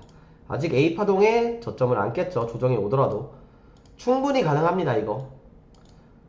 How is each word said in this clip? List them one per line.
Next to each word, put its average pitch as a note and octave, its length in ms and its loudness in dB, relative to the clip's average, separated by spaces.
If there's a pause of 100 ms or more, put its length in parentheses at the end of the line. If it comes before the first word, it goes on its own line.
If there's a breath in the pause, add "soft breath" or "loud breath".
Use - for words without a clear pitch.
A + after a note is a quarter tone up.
(480 soft breath)
아직 C#3+ 240 -4
A파동에 G3+ 880 2
저점을 B2 380 -2
안 G2+ 160 -2
깼죠. A#2+ 320 -2
조정이 B2+ 320 -2
오더라도. G#2+ 540 0 (680 soft breath)
충분히 C4 460 0
가능합니다, D#3 540 0
이거. G#2+ 320 -4 (1000 soft breath)